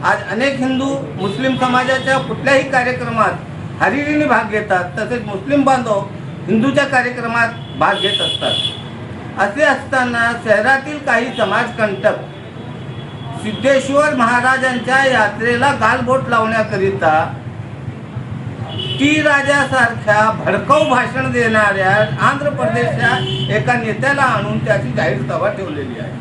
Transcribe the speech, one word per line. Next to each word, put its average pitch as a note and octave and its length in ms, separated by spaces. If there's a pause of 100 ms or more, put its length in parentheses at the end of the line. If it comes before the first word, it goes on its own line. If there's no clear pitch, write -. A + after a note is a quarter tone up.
आज G3 100 (140)
अनेक C4 280
हिंदू C4 380 (200)
मुस्लिम A3+ 400
समाजाच्या B3+ 640
कुठल्याही C4+ 520
कार्यक्रमात A#3+ 600 (480)
हरिरीने D4 440
भाग A3+ 260
घेतात, G3 340 (140)
तसेच A3 260
मुस्लिम C4+ 380
बांधव A#3+ 380 (460)
हिंदूच्या A#3+ 380
कार्यक्रमात A#3+ 640 (300)
भाग F3+ 160
घेत - 260
असतात. - 300 (880)
असे A#3+ 240
असताना, B3 720 (120)
शहरातील C4 540
काही B3 280 (120)
समाजकंटक G#3+ 760 (1300)
सिद्धेश्वर C4+ 720
महाराजांच्या B3+ 920
यात्रेला A#3+ 680
गालबोट B3 560
लावण्याकरिता G3 1040 (1700)
टी D4+ 220
राजासारख्या C4 1080 (140)
भडकाऊ C4+ 460
भाषण B3+ 420
देणाऱ्या G#3 960
आंध्र C#4 240
प्रदेशच्या A#3+ 680 (380)
एका B3 160
नेत्याला A#3+ 500
आणून G#3+ 420
त्याची G3+ 280
जाहीर - 260
सभा E3+ 300
ठेवलेली D3 520
आहे. C3 200